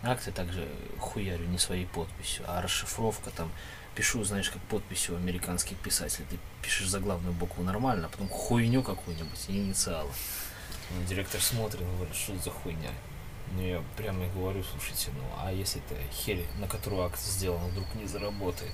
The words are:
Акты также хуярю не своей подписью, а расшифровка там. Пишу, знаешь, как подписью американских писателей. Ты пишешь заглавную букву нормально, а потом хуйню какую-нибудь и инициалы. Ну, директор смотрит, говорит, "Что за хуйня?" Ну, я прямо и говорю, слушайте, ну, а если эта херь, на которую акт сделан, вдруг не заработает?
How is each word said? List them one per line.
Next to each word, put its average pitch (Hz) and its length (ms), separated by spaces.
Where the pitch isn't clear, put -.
Акты 123 280
также 90 360
хуярю 90 480
не 87 140
своей 90 260
подписью, - 640
а 87 140
расшифровка - 680
там. 82 220
Пишу, - 300
знаешь, 98 260
как 95 140
подписью 92 520
американских 87 600
писателей. - 540
Ты 85 80
пишешь - 240
заглавную 92 460
букву 87 300
нормально, 98 440
а - 20
потом 98 200
хуйню 120 540
какую-нибудь 82 680
и 98 80
инициалы. 95 520
Ну, 90 180
директор 98 340
смотрит, 110 400
говорит, 90 340
"Что - 240
за 87 120
хуйня?" 80 380
Ну, 95 80
я 90 200
прямо 92 280
и 90 40
говорю, 95 340
слушайте, - 520
ну, 65 80
а 92 140
если 95 300
эта - 200
херь, 92 320
на 101 100
которую 98 360
акт 87 160
сделан, 92 500
вдруг 92 260
не 107 120
заработает? 98 680